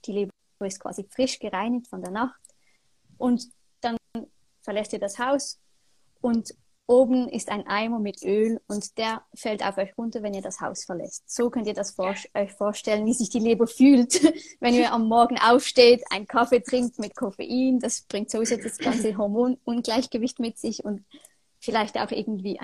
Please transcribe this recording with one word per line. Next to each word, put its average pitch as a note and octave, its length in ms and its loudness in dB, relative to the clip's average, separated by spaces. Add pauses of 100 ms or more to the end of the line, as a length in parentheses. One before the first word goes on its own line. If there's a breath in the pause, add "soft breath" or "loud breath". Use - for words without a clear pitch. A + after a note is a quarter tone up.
die A3+ 60 -10
Leber G3+ 200 -4 (280)
ist G3 220 -8
quasi F#3+ 280 -10
frisch - 300 -2
gereinigt A#3 480 -4
von F#3 140 -12
der F3 100 -10
Nacht A#3 280 -4 (800)
und B3 300 0 (320)
dann A3+ 160 -4 (680)
verlässt G#3 320 -6
ihr G#3 60 -4
das G3 180 -6
Haus C4+ 420 -2 (600)
und A3+ 340 -2 (380)
oben B3 380 4
ist - 180 -8
ein G#3 200 -6
Eimer A3+ 320 -2
mit G3+ 220 -6
Öl G#3+ 460 0
und - 300 -8
der A3 260 -4 (100)
fällt G#3+ 300 -6
auf G3 140 -4
euch G3 200 -6
runter, A3+ 260 -8
wenn G#3 100 -6
ihr F#3+ 80 -8
das F#3+ 180 -10
Haus - 240 -10
verlässt. - 400 -10 (100)
So A#3+ 160 0
könnt A#3 160 -4
ihr G#3+ 80 -4
das G3+ 180 -8
vor-, F#3+ 260 -4 (160)
euch G3+ 180 -2
vorstellen, G#3 540 -2
wie A3+ 80 2
sich A#3 160 -2
die B3 100 -2
Leber A3+ 260 4
fühlt, B3+ 560 6
<laughs> - 380 2
wenn A#3+ 140 2
ihr A#3+ 180 4
am A3+ 160 2
Morgen A#3 320 4
aufsteht, A#3+ 680 6
einen G3+ 180 -4
Kaffee A#3+ 320 2
trinkt B3 400 -2
mit - 160 -8
Koffein. B3+ 640 0
Das A#3+ 220 -4
bringt - 280 -6
sowieso A3+ 280 0
das - 200 -8
ganze A3+ 380 0
<laughs> - 20 -10
Hormonungleichgewicht A#3 1200 -2
mit A#3 180 -6
sich - 260 -8
und G3+ 220 -8 (560 loud breath)
vielleicht A3 360 -2
auch G#3+ 140 -4
irgendwie G3+ 520 -6